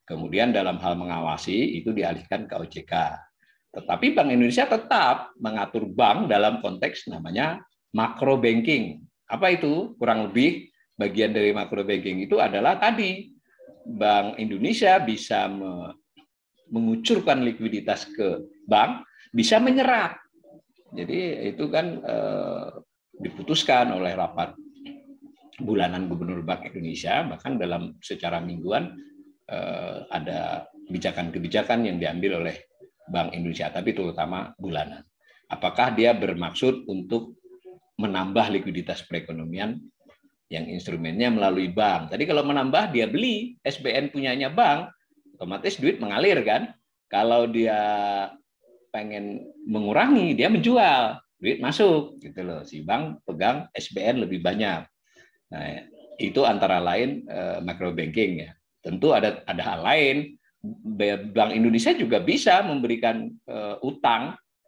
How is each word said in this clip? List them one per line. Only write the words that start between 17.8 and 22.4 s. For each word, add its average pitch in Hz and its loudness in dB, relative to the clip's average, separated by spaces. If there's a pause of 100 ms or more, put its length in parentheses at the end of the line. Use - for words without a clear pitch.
ke 98 -2 (220)
bank, 107 2 (240)
bisa 226 4
menyerap. 247 2 (720)
Jadi 131 -4
itu 147 -6
kan, 165 0
eh, 104 -4 (500)